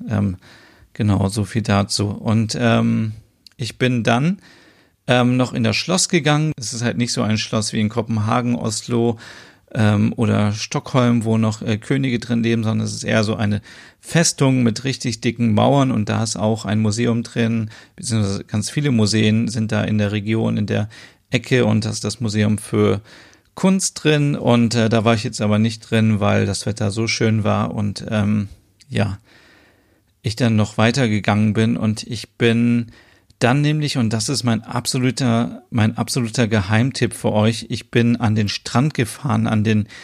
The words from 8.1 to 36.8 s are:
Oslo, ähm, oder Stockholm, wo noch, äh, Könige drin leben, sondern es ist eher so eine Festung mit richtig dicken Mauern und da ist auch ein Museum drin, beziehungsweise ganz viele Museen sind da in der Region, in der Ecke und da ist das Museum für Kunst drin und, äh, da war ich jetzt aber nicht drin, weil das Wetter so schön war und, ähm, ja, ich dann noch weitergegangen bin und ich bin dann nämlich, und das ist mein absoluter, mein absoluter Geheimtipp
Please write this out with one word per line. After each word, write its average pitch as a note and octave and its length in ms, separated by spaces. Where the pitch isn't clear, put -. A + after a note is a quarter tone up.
Oslo, A#2 640
ähm, G#2+ 400
oder G#2 380
Stockholm, A#2+ 720
wo A2 120
noch, A2 240
äh, G#2+ 160
Könige C3 420
drin A#2 240
leben, A2+ 200
sondern A2 240
es G#2 60
ist A2 100
eher A2+ 200
so G#2+ 120
eine G#2 260
Festung C3+ 640
mit A2 200
richtig B2+ 380
dicken A#2 320
Mauern C3 380
und G#2+ 180
da G#2+ 140
ist A2+ 140
auch A2+ 280
ein G#2 140
Museum A2+ 440
drin, A2+ 460
beziehungsweise G#2 500
ganz - 240
viele D3 220
Museen A2 560
sind A2 240
da G#2+ 120
in G#2+ 140
der G#2 140
Region, A2 460
in G#2+ 80
der G#2+ 240
Ecke B2 360
und A2 200
da A2 40
ist G#2+ 140
das - 180
Museum G#2+ 360
für G#2 440
Kunst - 500
drin D3 320
und, A#2+ 400
äh, A2+ 140
da A2 140
war A#2 100
ich A2 100
jetzt A#2+ 180
aber G#2 180
nicht A2 320
drin, A2 280
weil G2+ 260
das G2+ 200
Wetter G#2+ 260
so A2 160
schön A2 360
war G#2 300
und, G#2 360
ähm, G#2 380
ja, G2+ 280
ich - 140
dann A#2 200
noch G#2+ 220
weitergegangen A2 760
bin A2+ 240
und G#2+ 260
ich - 340
bin A#2 540
dann B2+ 220
nämlich, D3 360
und A#2 140
das A2 180
ist A#2+ 140
mein A2+ 200
absoluter, B2 1080
mein A2 280
absoluter A2+ 500
Geheimtipp A2 640